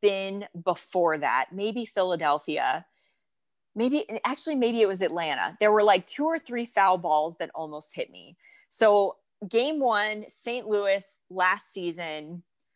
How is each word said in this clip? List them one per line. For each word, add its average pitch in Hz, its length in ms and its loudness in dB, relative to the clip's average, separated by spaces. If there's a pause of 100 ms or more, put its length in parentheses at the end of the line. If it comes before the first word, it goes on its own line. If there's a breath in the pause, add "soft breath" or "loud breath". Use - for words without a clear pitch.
been 196 440 0 (180)
before 170 540 0
that, 131 340 0
maybe 214 320 -4
Philadelphia, 156 1000 -2 (920)
maybe, 254 300 0 (200)
actually, 277 320 -4
maybe 233 240 0
it 208 80 6
was 190 140 -2
Atlanta. 160 580 -2
There 214 120 6
were, 214 100 6
like, 196 240 4
two - 180 -4
or 330 140 0
three 240 280 -6
foul 190 320 4
balls 160 400 0
that 160 160 -8
almost 156 400 -12
hit - 160 -8
me. 135 260 -20 (320 soft breath)
So 208 480 4 (320)
game 277 320 0
one, 214 480 0
Saint 240 400 -10
Louis 202 500 0 (120)
last 185 420 -2
season, 170 680 -8 (340)